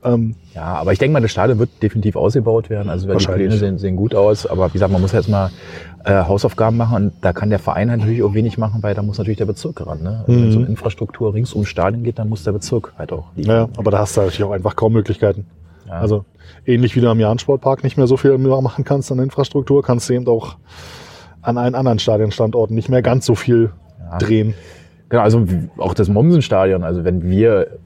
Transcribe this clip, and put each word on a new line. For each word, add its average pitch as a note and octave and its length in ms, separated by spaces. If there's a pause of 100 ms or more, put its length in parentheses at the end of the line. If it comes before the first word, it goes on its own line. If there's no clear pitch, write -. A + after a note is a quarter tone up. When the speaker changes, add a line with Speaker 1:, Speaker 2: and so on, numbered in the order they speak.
Speaker 1:
Ähm, A#2 320 (180)
Speaker 2:
Ja, E2 200
aber E2 200
ich F#2+ 60
denke C#3 140
mal, C#3 80
das A2+ 100
Stadion A2 280
wird A#2+ 100 (120)
definitiv G#2+ 340
ausgebaut A2+ 560
werden. G2+ 180
Also F#2 160
die F#2+ 80
Speaker 1:
Wahrscheinlich. F#2+ 360
Speaker 2:
Pläne G#2+ 100
sehen, G2 180
sehen F#2 180
gut G#2 200
aus. G#2 320
Aber F#2 220
wie D#2+ 40
gesagt, F#2+ 180
man F#2 100
muss F#2+ 100
jetzt A2+ 180
mal, G2 220 (520)
äh, G2 200
Hausaufgaben G#2 520
machen. A#2 200 (100)
Und F#2+ 160
da F#2 100
kann G2+ 200
der G2+ 80
Verein G2+ 300
halt A#2 100
natürlich A2 240
auch G#2 100
wenig A2 240
machen, A2 240
weil G2+ 140
da G2+ 80
muss G#2 160
natürlich A2 180
der G#2+ 80
Bezirk - 400
ran, D#2 180
ne? G#2+ 240
Also A#2+ 40
Speaker 1:
Mhm. A#2+ 100
Speaker 2:
wenn A#2 80
es A2 60
um A#2 100
Infrastruktur G#2+ 720
rings A#2 180
ums G#2 160
Stadion G#2+ 340
geht, A#2 160
dann G#2+ 100
muss G#2+ 140
der G#2+ 80
Bezirk G#2 460
halt E2 160
auch E2+ 220
liefern. G#2 200
Speaker 1:
Ja, A#2 220
aber G#2 140
da G2 80
hast G#2 180
du G#2+ 40
natürlich F#2+ 220
auch G2+ 80
einfach F#2+ 240
kaum A2+ 180
Möglichkeiten. G2+ 520 (420)
Speaker 2:
Ja. F2+ 120
Speaker 1:
Also G2+ 260 (400)
ähnlich B2 300
wie B2+ 40
du B2 100
am A2+ 100
Jahn-Sportpark C3 640
nicht C3+ 120
mehr C3+ 120
so C3 100
viel - 200
machen C3+ 460
kannst C#3 280
an B2+ 80
Infrastruktur, C#3 640
kannst B2 260
du C3 40
eben B2 140
auch A2+ 300 (840)
an A#2+ 160
allen B2 180
anderen B2+ 240
Stadionstandorten A2 760
nicht A2+ 140
mehr B2+ 140
ganz B2+ 220
so A#2+ 100
viel A2+ 360 (280)
Speaker 2:
Ja. E2+ 180
Speaker 1:
drehen. G#2+ 380 (540)
Speaker 2:
Genau, A#2 120
also A2 280
w-, F2+ 180 (100)
auch F2+ 160
das G2 160
Mommsen-Stadion, G2+ 760
also F2 200
wenn F2+ 260
wir G2 380 (180)